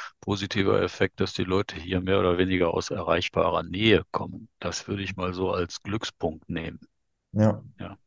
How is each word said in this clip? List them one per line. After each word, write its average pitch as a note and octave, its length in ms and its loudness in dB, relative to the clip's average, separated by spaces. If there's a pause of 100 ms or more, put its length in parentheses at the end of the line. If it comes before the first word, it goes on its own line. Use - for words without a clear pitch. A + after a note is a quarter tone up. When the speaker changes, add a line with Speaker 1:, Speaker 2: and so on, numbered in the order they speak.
(200)
Speaker 1:
positiver G2 640 2
Effekt, - 380 0
dass F#2+ 140 0
die F2+ 100 -2
Leute F#2 340 0
hier F2+ 240 -2
mehr F#2+ 180 2
oder F2+ 200 4
weniger F2+ 340 2
aus - 160 -2
erreichbarer E2+ 760 0
Nähe F#2 480 4
kommen. A2 380 -8 (100)
Das - 280 -6
würde G2 160 -4
ich F#2 120 -6
mal F#2 200 -4
so F#2 160 0
als F2+ 320 -4
Glückspunkt F2 680 -6
nehmen. E2 300 -6 (540)
Speaker 2:
Ja. G#2+ 280 2 (180)
Speaker 1:
Ja. F#2+ 280 -10